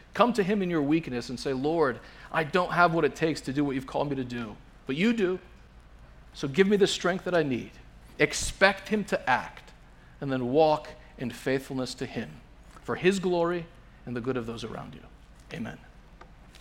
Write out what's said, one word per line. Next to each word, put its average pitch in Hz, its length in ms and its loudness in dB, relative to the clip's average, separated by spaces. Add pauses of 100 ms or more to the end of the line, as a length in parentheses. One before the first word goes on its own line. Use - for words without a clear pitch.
(140)
Come 233 200 4
to 202 80 2
him 196 200 2
in 175 80 0
your 160 120 2
weakness 139 480 0
and 120 100 -8
say, 139 140 -4
"Lord, 139 440 2 (320)
I 160 140 0
don't 180 280 0
have 170 220 6
what 165 100 4
it 135 120 2
takes 160 240 0
to 135 120 -6
do 143 120 2
what 139 100 -2
you've 131 120 -4
called 143 240 -2
me 135 60 -2
to 131 80 -4
do, 117 320 -8 (300)
but 135 80 -2
you 202 180 4
do. 185 280 0 (960)
So - 120 -6
give 185 220 4
me 208 80 4
the 190 100 6
strength 180 380 -2
that 180 100 -2
I 165 80 4
need." 123 300 -2 (460)
Expect - 720 2
him 208 140 2
to - 240 -2
act - 440 -2 (480)
and 139 100 -4
then 127 220 -2
walk 151 380 4 (280)
in 120 120 -4
faithfulness 135 640 -4
to 131 120 -8
him - 340 -10 (420)
for 113 140 -4
his 190 220 2
glory 175 480 0 (380)
and 123 100 -8
the 120 60 -4
good 127 160 -2
of 113 100 -4
those 113 160 -8
around - 320 -10
you. - 80 -18 (520)
Amen. - 240 -10 (840)